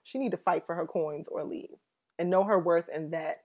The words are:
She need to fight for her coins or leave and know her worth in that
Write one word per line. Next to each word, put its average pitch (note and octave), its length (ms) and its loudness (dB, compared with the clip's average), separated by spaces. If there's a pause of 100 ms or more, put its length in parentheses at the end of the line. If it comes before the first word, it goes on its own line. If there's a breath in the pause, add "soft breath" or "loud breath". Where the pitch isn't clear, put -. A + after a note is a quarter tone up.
She - 160 -10
need B3+ 120 0
to - 60 -2
fight E3 280 0
for E3+ 100 -4
her E3+ 120 -2
coins D3+ 420 -2
or - 160 -6
leave - 240 -8 (500)
and F3 100 0
know F#3 140 6
her G3+ 160 4
worth E3+ 300 4
in D#3 220 -6
that D#3+ 340 -4